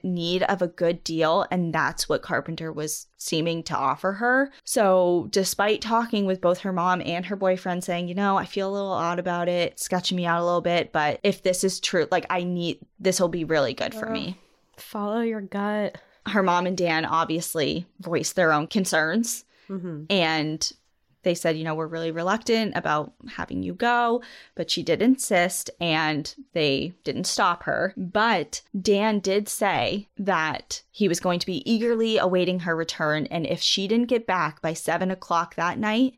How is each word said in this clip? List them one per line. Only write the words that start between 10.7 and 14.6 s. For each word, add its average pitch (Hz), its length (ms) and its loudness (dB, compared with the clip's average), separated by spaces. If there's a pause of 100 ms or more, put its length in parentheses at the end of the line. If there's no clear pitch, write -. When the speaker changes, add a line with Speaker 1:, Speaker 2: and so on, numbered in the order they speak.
Speaker 1:
but 151 320 0
if 196 180 0
this 185 220 0
is 185 160 0
true, - 320 0
like, 175 180 0
I 180 140 -2
need, 175 360 -2 (200)
this 185 200 0
will 175 100 2
be 165 160 -4
really 143 280 2
good - 220 -6
for 220 120 -8
Speaker 2:
Ugh. 226 60 -4
Speaker 1:
me." 180 240 -6 (400)